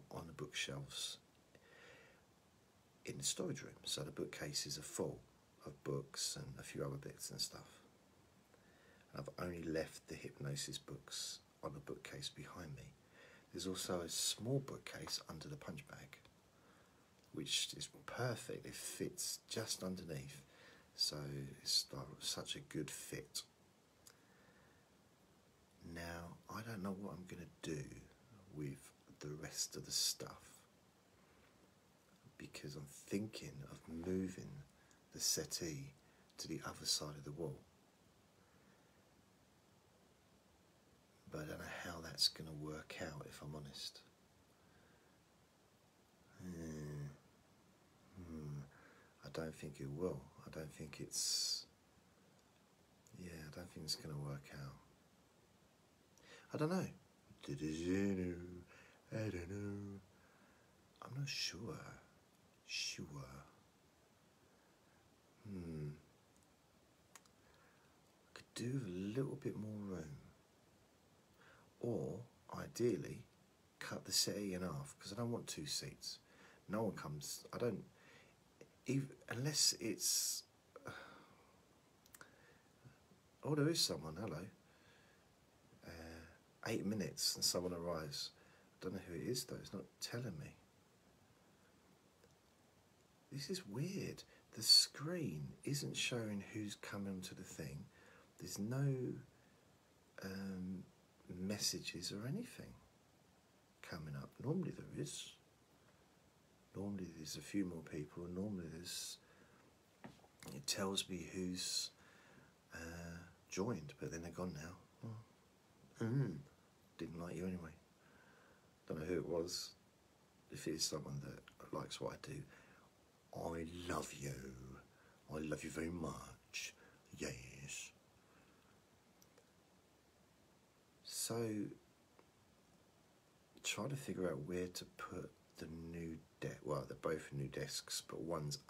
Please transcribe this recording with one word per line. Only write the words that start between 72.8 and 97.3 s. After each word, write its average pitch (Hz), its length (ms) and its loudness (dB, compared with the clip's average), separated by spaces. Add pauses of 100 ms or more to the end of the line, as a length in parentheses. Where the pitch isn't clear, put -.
cut - 280 -4
the 95 60 0
settee 101 420 6
in 90 80 2
half, 73 360 0
'cause 95 140 -6
I 101 40 -2
don't 120 160 4
want - 140 0
two - 200 -2
seats. - 520 -2 (480)
No - 180 4
one - 100 4
comes, - 580 -4
I 90 60 -2
don't, 113 260 4 (1000)
ev-, 139 280 4 (140)
unless 139 460 8
it's, - 680 4 (420)
<sighs> - 2500 -16
oh, 135 120 6
there 143 140 10
is 165 120 8
someone, 78 360 4
hello. 92 300 -2 (1400)
Uh, 85 40 -10 (760)
eight 110 200 6
minutes 98 480 6
and - 100 2
someone 90 300 6
arrives. 82 560 0 (500)
I - 40 -6
don't 92 100 2
know 98 120 -2
who 87 80 -4
it - 140 0
is 123 160 4
though, - 120 -4
it's - 180 -6
not - 100 -2 (160)
telling 120 400 0
me. - 160 -8 (2750)
This 139 200 -4
is - 160 0
weird. 143 560 0 (300)
The - 100 -4
screen 143 880 8 (120)
isn't 139 320 2
showing 107 440 2 (140)
who's 104 220 0
coming 98 460 -2
to - 120 -6